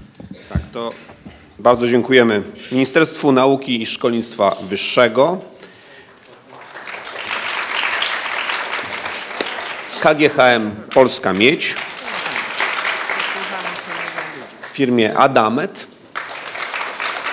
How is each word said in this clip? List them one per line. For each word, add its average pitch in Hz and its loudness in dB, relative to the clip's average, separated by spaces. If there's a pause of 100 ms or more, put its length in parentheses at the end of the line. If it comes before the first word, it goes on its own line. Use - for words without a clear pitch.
(540)
Tak, - -2 (120)
to 117 -6 (680)
bardzo 120 4
dziękujemy 120 6 (300)
Ministerstwu 143 2
Nauki 131 2
i 113 -4
Szkolnictwa 113 0 (140)
Wyższego, 123 4 (4000)
K 156 6
G 147 4
H 131 6
M 113 4 (220)
Polska 117 6
Miedź, 120 4 (3000)
firmie 123 2
Adamet, 131 2 (1500)